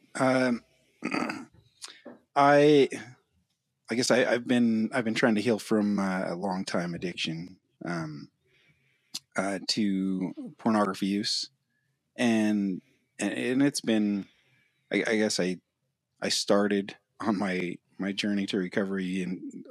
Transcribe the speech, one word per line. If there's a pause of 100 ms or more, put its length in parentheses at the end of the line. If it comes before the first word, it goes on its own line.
(200)
um, (400)
<clears throat> (880)
I, (1000)
I
guess
I,
I've
been,
I've
been
trying
to
heal
from,
uh,
a
long
time
addiction, (280)
um, (1080)
uh, (100)
to (240)
pornography
use, (680)
and, (380)
and,
and
it's
been, (680)
I,
I
guess
I, (640)
I
started (240)
on
my, (200)
my
journey
to
recovery
in